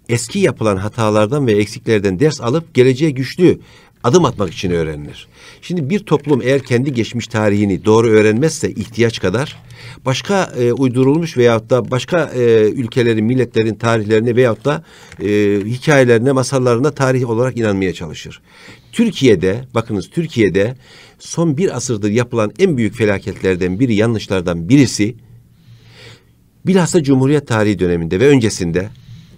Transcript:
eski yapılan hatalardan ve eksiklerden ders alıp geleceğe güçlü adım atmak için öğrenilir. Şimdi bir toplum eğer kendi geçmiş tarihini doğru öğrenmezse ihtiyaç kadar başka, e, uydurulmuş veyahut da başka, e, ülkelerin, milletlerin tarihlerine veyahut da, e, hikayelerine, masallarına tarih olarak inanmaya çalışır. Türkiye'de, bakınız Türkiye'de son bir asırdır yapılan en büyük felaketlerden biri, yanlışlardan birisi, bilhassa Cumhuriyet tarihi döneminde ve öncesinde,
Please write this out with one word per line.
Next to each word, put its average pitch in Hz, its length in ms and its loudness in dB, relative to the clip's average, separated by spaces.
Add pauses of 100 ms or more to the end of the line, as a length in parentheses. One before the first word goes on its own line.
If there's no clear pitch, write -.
eski - 300 -4
yapılan 113 380 0
hatalardan 107 720 0
ve 110 40 2
eksiklerden 104 680 0
ders 156 220 0
alıp 143 320 -4
geleceğe 131 380 2
güçlü 131 480 0 (440)
adım 156 220 4
atmak 90 280 -4
için 90 180 -4
öğrenilir. 76 560 -6 (340)
Şimdi 165 280 -6
bir 208 100 -2
toplum 147 420 0
eğer 131 220 0
kendi 127 300 -2
geçmiş 117 340 -4
tarihini 104 580 0
doğru 113 220 4
öğrenmezse 107 640 2
ihtiyaç 113 480 -4
kadar 107 380 -4 (480)
başka, 175 380 -2
e, 120 300 -2
uydurulmuş 135 640 0
veyahut 117 320 2
da 120 220 0
başka, 135 440 -2
e, 113 340 4
ülkelerin, 117 560 0
milletlerin 117 500 0
tarihlerine 110 600 0
veyahut 120 300 2
da, 156 180 -2 (400)
e, 95 40 -2 (380)
hikayelerine, 127 640 2
masallarına 127 600 0
tarih 131 380 -2
olarak 120 280 -2
inanmaya 98 360 0
çalışır. 82 480 -14 (500)
Türkiye'de, 113 720 0 (140)
bakınız 110 340 -4
Türkiye'de 113 680 0 (440)
son 160 380 -2
bir 180 180 -2
asırdır 107 340 -4
yapılan 113 500 0
en 180 180 2
büyük 107 180 -2
felaketlerden 95 840 -2
biri, 120 160 0
yanlışlardan 95 720 -2
birisi, 117 460 2 (1500)
bilhassa 180 360 2
Cumhuriyet 139 440 2
tarihi 107 320 0
döneminde 87 400 0
ve 131 80 4
öncesinde, 101 640 0 (480)